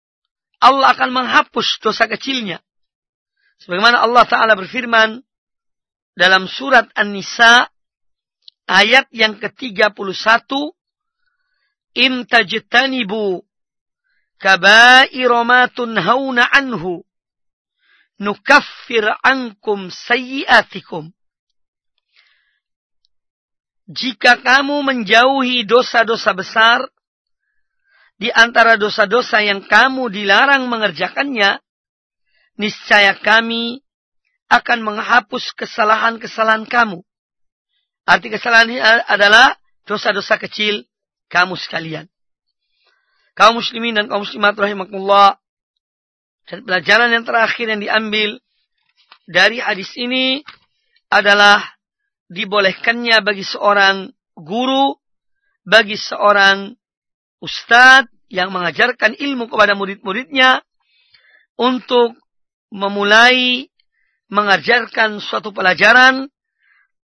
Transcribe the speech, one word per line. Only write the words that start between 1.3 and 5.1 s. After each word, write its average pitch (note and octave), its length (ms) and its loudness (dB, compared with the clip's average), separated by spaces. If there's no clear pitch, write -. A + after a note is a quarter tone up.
dosa A3 260 -2
kecilnya. A3 540 -8
Sebagaimana G#3+ 400 0
Allah A#3 240 2
Ta'ala A3+ 320 2
berfirman A3+ 640 -2